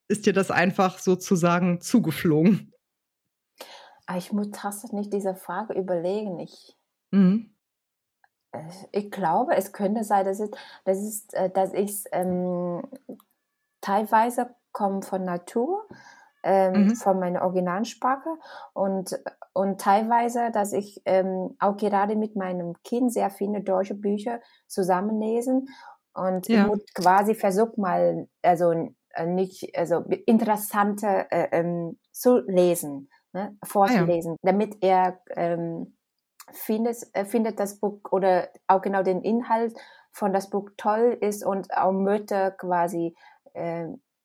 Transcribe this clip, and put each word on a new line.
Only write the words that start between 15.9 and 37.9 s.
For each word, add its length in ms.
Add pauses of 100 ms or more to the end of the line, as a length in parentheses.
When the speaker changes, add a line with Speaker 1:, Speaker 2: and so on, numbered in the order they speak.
Speaker 2:
ähm, 440
Speaker 1:
Mhm. 80
Speaker 2:
von 240
meiner 240
Originalsprache 840 (440)
und, 460 (340)
und 280
teilweise, 680
dass 220
ich, 320
ähm, 540
auch 180
gerade 380
mit 200
meinem 480
Kind 300
sehr 180
viele 320
deutsche 320
Bücher 440 (280)
zusammenlesen 1000 (440)
und 380
ich 40
Speaker 1:
Ja. 60
Speaker 2:
muss 180 (160)
quasi 400
versuch 420
mal, 500 (160)
also, 280 (420)
äh, 140
nicht, 500
also, 240 (260)
interessante, 1040
äh, 200
ähm, 480 (120)
zu 360
lesen, 600 (240)
ne, 240 (280)
Speaker 1:
Ah, 80
ja. 160
Speaker 2:
vorzulesen, 340
damit 380
er, 380 (160)
ähm, 600 (560)
findet, 440 (160)
äh, 120
findet 340
das 200
Buch 200 (120)